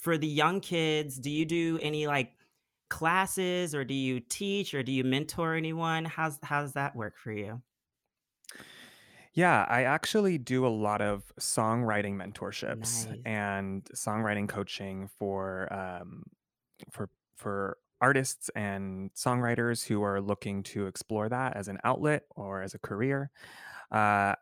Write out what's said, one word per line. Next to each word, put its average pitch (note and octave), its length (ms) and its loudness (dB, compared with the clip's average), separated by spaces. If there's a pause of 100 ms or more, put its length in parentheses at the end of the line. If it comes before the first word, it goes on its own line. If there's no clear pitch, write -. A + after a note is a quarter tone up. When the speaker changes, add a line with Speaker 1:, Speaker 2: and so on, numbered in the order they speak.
Speaker 1:
for E3 160 2
the D3+ 100 0
young D#3 340 4
kids, D3+ 580 0
do C3+ 120 -4
you D#3 140 2
do E3 380 2
any, D3+ 240 0
like, C#3+ 260 2 (560)
classes, F3+ 880 2
or C#3 100 0
do C3+ 100 -2
you C3 260 0
teach, G3 540 -2
or C3+ 80 0
do B2 100 -4
you C3 120 2
mentor D#3 500 0
anyone? D#3+ 500 -2
How's, D#3+ 380 -2
how's D3 320 -2
that C#3 220 -2
work A2 220 -6
for A2+ 140 -8
you? G#2+ 300 -6 (1700)
Speaker 2:
Yeah, D#3 340 8
I B2+ 160 4
actually E3+ 540 4
do B2+ 280 2
a - 20 6
lot G#2 320 2
of G#2 400 -2
songwriting A2 760 2
mentorships G2+ 920 -6
Speaker 1:
Nice. G#2+ 180 -10
Speaker 2:
and G2 600 -2 (100)
songwriting G#2 540 0
coaching G2 600 -6
for, F#2+ 640 -4
um, F2+ 520 -8 (640)
for, - 200 -8 (260)
for G2 420 -4 (220)
artists C3+ 560 4
and G2 580 -4
songwriters A#2+ 720 2
who G#2 160 2
are G2 180 0
looking G2+ 440 -2
to G2+ 220 -4
explore G#2+ 440 -4
that B2+ 260 -2
as G2+ 120 -8
an G2 160 -8
outlet C#3+ 460 2
or G2 320 -8
as F#2+ 120 -8
a G#2+ 40 -14
career. C#3 520 -2 (600)
Uh, G#2 500 4